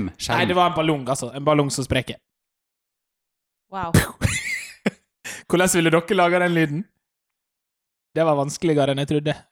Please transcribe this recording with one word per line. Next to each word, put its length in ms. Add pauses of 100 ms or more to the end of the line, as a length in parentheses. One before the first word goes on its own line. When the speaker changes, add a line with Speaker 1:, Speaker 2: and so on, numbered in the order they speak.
Speaker 1:
hender. 100
Speaker 2:
skjerm. 200
Speaker 1:
Nei, 80
det 100
var 140
en 80
ballong, 280
altså. 300
En 80
ballong 280
som 120
spreker. 320 (1500)
Speaker 3:
Wow. 240
Speaker 1:
<laughs> 1600
Hvordan 240
ville 180
dere 240
lage 240
den 140
lyden? 320 (1300)
Det 100
var 100
vanskeligere 560
enn 60
jeg 100
trodde 280 (160)